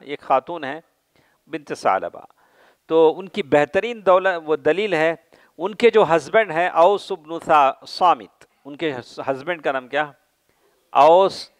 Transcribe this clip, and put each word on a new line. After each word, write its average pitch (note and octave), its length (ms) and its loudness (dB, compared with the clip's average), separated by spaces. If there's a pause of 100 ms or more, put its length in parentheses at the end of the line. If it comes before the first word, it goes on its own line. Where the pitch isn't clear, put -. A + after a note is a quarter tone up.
एक C#3+ 160 -12
खातून D3+ 440 -4
है, D3 180 -12 (680)
बिनते D3+ 260 -12
सालबा, F#2+ 520 -4 (640)
तो D#3+ 220 4
उनकी F#3 320 -10
बेहतरीन F#3+ 600 -2
दौलत, F#3 400 0
वो D#3 140 -2
दलील E3+ 380 -2
है। D#3+ 300 -2 (340)
उनके G#3 320 0
जो G#3+ 120 4
हस्बैंड E3 500 0
हैं E3+ 180 -2
औस F#3 420 2
इब्न D#3+ 260 -12
सा-, D3 360 2 (100)
सामित, C#3+ 600 -2 (180)
उनके D3 260 -8
हस-, B2+ 360 -14
हस्बैंड C#3+ 360 -8
का D3+ 100 -4
नाम B2+ 160 -8
क्या? C#3+ 260 -6 (800)
औस E3+ 640 4